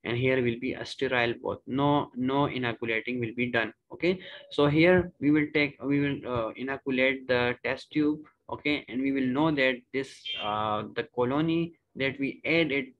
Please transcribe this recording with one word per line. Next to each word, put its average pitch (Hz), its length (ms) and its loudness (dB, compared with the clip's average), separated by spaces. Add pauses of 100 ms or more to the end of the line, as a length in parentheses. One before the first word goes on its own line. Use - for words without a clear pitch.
and 117 140 -2
here 131 260 2
will 117 160 0
be 127 140 -6
a 120 120 -10
sterile 123 560 0
bath. 101 240 -6
No, 143 500 2
no 131 320 0
inoculating 120 720 -4
will 113 140 -4
be 123 140 -2
done. 113 240 -2 (200)
Okay, 185 260 -2 (320)
so 147 160 4
here 175 440 6 (100)
we 139 100 4
will 151 220 2
take, 147 280 0
we 143 200 0
will, 143 260 0
uh, 117 300 -2
inoculate 131 720 0
the 123 360 2
test 127 280 -4
tube. 151 280 2 (300)
Okay, 143 400 -2
and 123 120 -4
we 135 120 0
will 131 140 0
know 143 240 2
that 131 240 2 (180)
this, 135 280 -6 (220)
uh, 107 400 -2 (120)
the 117 200 -4
colony 165 580 0 (220)
that 135 240 -4
we 135 260 -4
added 139 420 0 (120)